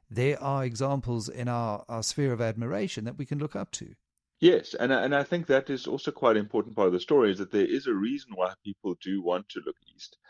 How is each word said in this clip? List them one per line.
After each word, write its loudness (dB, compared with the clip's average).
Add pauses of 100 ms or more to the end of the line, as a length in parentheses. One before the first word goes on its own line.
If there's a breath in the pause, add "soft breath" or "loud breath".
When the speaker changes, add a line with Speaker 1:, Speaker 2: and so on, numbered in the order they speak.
Speaker 1:
"There 0
are -2
examples -4
in -6
our, -2
our -6
sphere 0
of -2
admiration -4
that -8
we -8
can -4
look -6
up -8
to." -12 (440)
Speaker 2:
Yes, 6
and 0
I, 2
and 0
I 2
think -2
that 4
is -4
also -4
quite 4
an 4
important -2
part 4
of 4
the 2
story, 4
is -2
that -6
there 4
is 0
a 0
reason -4
why -2 (120)
people -6
do -4
want -2
to -12
look -8 (200)
east. -20 (120)